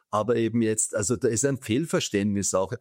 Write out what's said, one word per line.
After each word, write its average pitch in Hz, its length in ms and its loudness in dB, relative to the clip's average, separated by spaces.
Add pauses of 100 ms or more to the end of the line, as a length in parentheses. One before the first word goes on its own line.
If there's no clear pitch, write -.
(100)
Aber 107 260 2
eben 113 240 2
jetzt, 110 340 0
also 113 220 0
da 127 120 0
ist 113 180 2
ein 139 120 0
Fehlverständnis 107 960 0
auch, 95 260 0